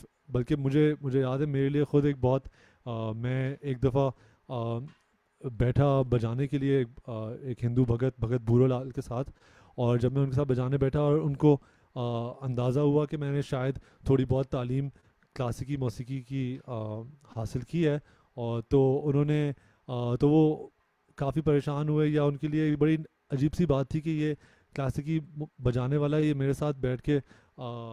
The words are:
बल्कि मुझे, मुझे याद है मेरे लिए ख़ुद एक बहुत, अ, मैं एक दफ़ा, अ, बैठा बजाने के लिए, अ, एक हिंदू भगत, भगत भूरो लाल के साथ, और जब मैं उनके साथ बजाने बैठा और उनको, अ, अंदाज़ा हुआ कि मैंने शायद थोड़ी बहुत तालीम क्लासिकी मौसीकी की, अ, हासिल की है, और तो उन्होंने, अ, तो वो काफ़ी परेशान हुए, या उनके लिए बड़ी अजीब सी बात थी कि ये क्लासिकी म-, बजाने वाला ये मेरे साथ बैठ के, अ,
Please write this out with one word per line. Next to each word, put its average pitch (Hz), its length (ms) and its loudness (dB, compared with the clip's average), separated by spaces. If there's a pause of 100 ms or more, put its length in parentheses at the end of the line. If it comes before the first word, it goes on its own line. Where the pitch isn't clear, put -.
(320)
बल्कि 127 240 -2
मुझे, 147 480 2
मुझे 135 180 0
याद 131 180 -2
है 151 60 -2
मेरे 139 240 0
लिए 147 160 0
ख़ुद 143 200 4
एक 139 160 -2
बहुत, 127 240 2 (420)
अ, 113 280 -6
मैं 131 480 -4
एक 135 160 -4
दफ़ा, 135 280 2 (420)
अ, 117 380 -6 (640)
बैठा 131 540 2
बजाने 120 440 0
के 143 100 -2
लिए, 135 260 2
अ, 117 60 -6 (540)
एक 127 180 -8
हिंदू 123 240 2
भगत, 120 340 0
भगत 117 220 -2
भूरो 120 260 4
लाल 127 240 -2
के 135 100 -8
साथ, 123 240 -6 (520)
और 120 200 2
जब 123 160 0
मैं 139 80 2
उनके 135 140 0
साथ 143 100 0
बजाने 127 320 0
बैठा 135 240 0
और 147 180 2
उनको, 147 360 4
अ, 120 920 -6
अंदाज़ा 127 360 0
हुआ 147 240 2
कि 151 120 -6
मैंने 143 240 -2
शायद 135 380 -4 (300)
थोड़ी 131 160 4
बहुत 131 200 0
तालीम 131 440 -4 (460)
क्लासिकी 127 420 -4
मौसीकी 127 440 -6
की, 131 360 -6
अ, 110 460 -8 (240)
हासिल 117 340 -6
की 165 220 -2
है, 147 180 0 (360)
और 117 240 -4
तो 135 340 4
उन्होंने, 147 600 0 (340)
अ, 123 260 -2
तो 143 140 4
वो 156 440 4 (440)
काफ़ी 139 240 -2
परेशान 147 480 0
हुए, 151 180 2
या 147 180 2
उनके 147 220 -2
लिए 151 280 0
बड़ी 156 240 2 (320)
अजीब 143 200 0
सी 175 140 0
बात 139 280 0
थी 156 80 -2
कि 160 100 -2
ये 151 260 -2 (380)
क्लासिकी 143 440 -2
म-, 147 280 -10 (140)
बजाने 127 360 0
वाला 147 200 0
ये 151 160 2
मेरे 135 200 0
साथ 147 200 -2
बैठ 127 280 -4
के, 147 140 2
अ, 135 60 2 (720)